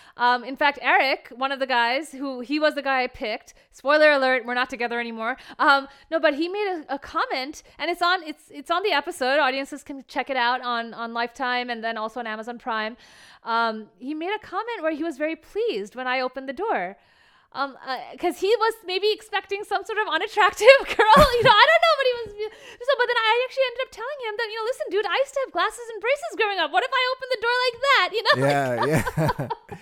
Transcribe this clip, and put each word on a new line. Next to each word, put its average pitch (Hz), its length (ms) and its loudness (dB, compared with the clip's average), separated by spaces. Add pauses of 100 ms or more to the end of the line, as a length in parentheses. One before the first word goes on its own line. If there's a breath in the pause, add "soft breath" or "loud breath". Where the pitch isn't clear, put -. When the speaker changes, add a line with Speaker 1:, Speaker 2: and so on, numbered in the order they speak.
(180 loud breath)
Speaker 1:
Um, 247 260 2
in 262 120 -10
fact, 285 260 0
Eric, 285 540 2
one 262 160 -2
of 269 80 -6
the 262 80 0
guys 247 440 0
who, 269 300 -8
he 285 180 -2
was 302 160 2
the 285 60 -6
guy 262 220 0
I 247 40 -2
picked. 247 460 -8 (180 soft breath)
Spoiler 302 400 6
alert, 262 340 2
we're 240 80 -4
not 247 160 0
together 240 300 -4
anymore. 233 380 -6 (220 loud breath)
Um, 277 280 4 (240 soft breath)
no, 320 80 2
but 302 160 4
he 320 140 -2
made 370 400 -4
a, 262 60 -4
a 277 40 -6
comment, 311 640 -4 (160 soft breath)
and 302 120 -4
it's 339 100 -2
on, 349 220 2
it's, 302 280 -14
it's 285 200 -8
on 359 120 -2
the 415 80 2
episode. 285 480 0
Audiences 269 440 -2
can 269 240 -14
check 262 220 -6
it 269 80 -2
out 247 240 0
on, 233 320 -6
on 226 200 -10
Lifetime 247 560 -4
and 233 140 -8
then 226 140 -4
also 220 220 -8
on 233 80 -8
Amazon 220 300 -10
Prime. 220 400 -6 (460 soft breath)
Um, 226 440 -2 (120)
he 262 140 -8
made 330 200 -6
a 427 60 -6
comment 440 420 -8
where 320 120 0
he 294 100 -6
was 330 140 -6
very 302 180 -4
pleased 320 600 -6
when 254 120 -8
I 254 140 0
opened 254 280 -6
the 269 40 -6
door. 247 440 -4 (600 soft breath)
Um, 269 200 -6 (100)
uh, 262 100 -6 (220)
'cause 349 220 -2
he 392 180 2
was 440 140 2 (120)
maybe 370 280 0
expecting 392 500 -6
some 392 220 -4
sort 427 140 -6
of 427 140 0
unattractive 403 540 2
<laughs> 539 300 8
girl. 427 180 8 (220)
You 466 60 2
know, 466 120 8
I 440 160 8
don't 659 140 6
know 659 100 4
what 539 120 0 (280)
he 415 80 -8
was. 427 80 -8
So, - 460 -6
but 480 100 2
then 480 80 0
I 466 320 2
actually 523 200 -2
ended 494 180 -6
up 508 60 -20
telling 523 360 -10
him 427 100 -6
that, 453 140 -4
you 427 80 -10
know, 440 60 -4
"Listen, 539 260 -4
dude, 415 140 0
I 359 180 -2
used - 120 -8
to 554 100 -2
have 370 80 -14
glasses 427 400 -2
and 415 80 -10
braces 571 340 -2
growing 403 240 -2
up. 311 140 0
What 370 100 2
if 508 80 -4
I 508 240 0
opened 523 160 -8
the 480 140 -4
door 480 100 2 (100)
like 480 120 -2 (100)
that?" 427 240 4
You 427 140 -4
know? 571 100 4
<laughs> 135 480 0
Like 123 60 -2
Speaker 2:
Yeah, 156 500 0
yeah. - 420 -10